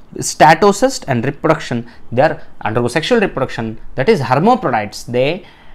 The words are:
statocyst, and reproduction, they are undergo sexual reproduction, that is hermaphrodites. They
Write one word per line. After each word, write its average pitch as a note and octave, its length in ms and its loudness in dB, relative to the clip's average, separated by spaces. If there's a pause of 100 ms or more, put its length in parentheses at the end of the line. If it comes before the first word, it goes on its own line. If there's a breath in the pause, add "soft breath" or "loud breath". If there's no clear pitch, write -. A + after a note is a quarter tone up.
(160 soft breath)
statocyst, E3 880 2
and A#2+ 160 0
reproduction, C#3+ 640 -2 (260 soft breath)
they B2 100 2
are D#3 200 0 (200 soft breath)
undergo A#2 260 0
sexual D#3+ 320 0
reproduction, A#2+ 580 -4 (180)
that C3+ 120 -2
is G#3 120 4
hermaphrodites. C3 840 0
They C3+ 420 -2 (300 soft breath)